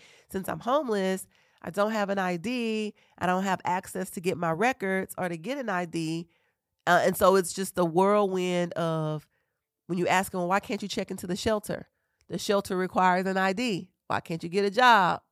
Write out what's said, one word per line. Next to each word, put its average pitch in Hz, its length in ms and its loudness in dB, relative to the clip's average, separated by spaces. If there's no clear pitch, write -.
"Since 190 160 -6
I'm 160 140 -6
homeless, 214 680 0
I 170 60 -10
don't 202 220 0
have 202 180 -2
an 196 80 -2
I 180 180 -2
D. 220 560 -4
I 175 80 -2
don't 185 180 2
have 185 200 0
access 190 460 -4
to 190 100 -10
get 165 160 -2
my 170 140 -2
records 190 680 -2
or 180 120 -4
to 170 100 -6
get 240 200 -6
an 240 120 -6
I 180 160 -2
D." 165 420 -4
Uh, 170 180 6
and 185 120 2
so 190 200 6
it's 180 180 0
just 190 220 -6
the 180 100 2
whirlwind 180 880 2
of 156 520 -2
when 175 100 -4
you 175 100 0
ask 190 280 0
him, 185 60 -4
"Well, 175 80 -2
why 196 120 2
can't 202 220 -6
you 196 60 -6
check 190 220 -6
into 190 160 -10
the 180 100 -4
shelter? - 520 -4
The - 80 -6
shelter 196 400 0
requires 185 500 2
an 190 100 0
I 190 160 2
D. 196 360 -2
Why - 120 0
can't 165 220 -8
you 170 60 -6
get 196 160 0
a 202 60 0
job? 214 600 6